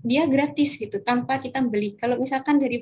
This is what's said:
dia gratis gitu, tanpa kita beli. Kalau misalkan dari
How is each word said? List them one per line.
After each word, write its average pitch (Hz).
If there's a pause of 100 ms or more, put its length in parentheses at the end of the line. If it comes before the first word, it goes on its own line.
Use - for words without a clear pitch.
dia 269
gratis 285
gitu, 202
tanpa 247
kita 269
beli. 208
Kalau 240
misalkan 269
dari 240